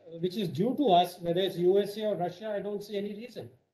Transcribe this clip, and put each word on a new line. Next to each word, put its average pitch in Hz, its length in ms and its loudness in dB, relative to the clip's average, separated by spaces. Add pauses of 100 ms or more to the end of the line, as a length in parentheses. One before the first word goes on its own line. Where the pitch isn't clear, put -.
(200)
which 180 180 -4
is 190 120 -2
due 185 280 0
to 285 120 4
us, - 300 4
whether 170 220 0
it's 185 160 -2
U 180 220 6
S 202 180 -2
A 214 80 -4
or 208 100 0
Russia, 175 400 -6
I 202 40 -2
don't 202 240 -6
see 208 140 -8
any 202 180 -6
reason - 340 -14 (240)